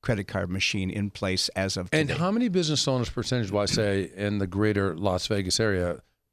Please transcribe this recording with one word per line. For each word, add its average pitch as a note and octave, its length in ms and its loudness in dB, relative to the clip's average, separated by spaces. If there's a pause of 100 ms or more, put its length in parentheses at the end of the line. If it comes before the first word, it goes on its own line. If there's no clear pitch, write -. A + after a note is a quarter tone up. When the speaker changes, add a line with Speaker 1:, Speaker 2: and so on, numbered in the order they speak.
Speaker 1:
credit G2+ 240 0
card F#2 240 -2
machine F#2+ 400 -2
in G2+ 200 -2
place F#2 400 -2
as F#2+ 280 -2
of F#2 160 -6
Speaker 2:
And D3+ 160 2
Speaker 1:
today. B2+ 100 -2
Speaker 2:
how F3+ 120 0
many A#3 180 0
business D#3 380 0
owners, B2+ 220 0
percentage-wise, G#2 600 0
say, G2 440 2
in G2+ 240 0
the G2 80 0
greater G2 500 2
Las F#2 300 0
Vegas G2 320 0
area F#2 420 0 (320)